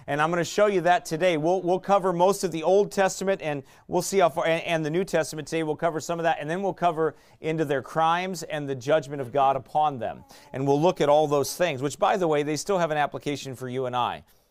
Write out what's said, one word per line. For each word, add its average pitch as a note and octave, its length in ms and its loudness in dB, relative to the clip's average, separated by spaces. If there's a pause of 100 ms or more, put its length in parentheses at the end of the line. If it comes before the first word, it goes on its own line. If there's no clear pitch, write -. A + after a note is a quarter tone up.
And C#3+ 140 0
I'm D#3 80 2
gonna F3 140 0
show G#3 240 2
you G3 140 2
that F3 220 2
today. E3+ 320 0
We'll, E3 280 0
we'll F3+ 160 0
cover F#3+ 340 2
most F#3 300 4
of F3+ 80 -2
the D#3+ 100 -6
Old F#3+ 300 4
Testament, F#3+ 500 0
and D3 220 -6 (240)
we'll E3+ 160 -2
see F#3+ 160 0
how E3+ 100 6
far, D#3 160 -2
and, E3 180 0
and D#3+ 220 -2
the D3 60 -2
New F3+ 120 0
Testament D#3 440 -4
today. D#3+ 160 -4
We'll D3+ 120 -4
cover D#3+ 240 -2
some E3 200 -6
of E3 40 -4
that, E3 160 2
and D3 80 -8
then E3+ 140 -4
we'll F#3+ 140 -2
cover D#3+ 400 0 (260)
into D#3+ 240 -2
their C#3 160 0
crimes E3 600 -2
and D3 260 -8
the C#3 60 -4
judgment C#3+ 440 -2
of B2 120 -8
God C3+ 240 4
upon D3 420 -2
them. F2+ 260 -8 (300)
And C3+ 140 -2
we'll C#3+ 120 4
look E3+ 220 2
at D3 80 4
all D3+ 180 6
those C#3+ 300 0
things, D#3+ 240 0
which, C#3 160 -4
by G#3 200 2
the F3+ 100 0
way, D3 160 2
they D3+ 120 -2
still G3 220 -2
have E3 140 0
an D#3 60 -2
application C#3 580 -4
for B2+ 120 -10
you B2+ 200 -4
and B2 80 -6
I. G2+ 280 -2 (280)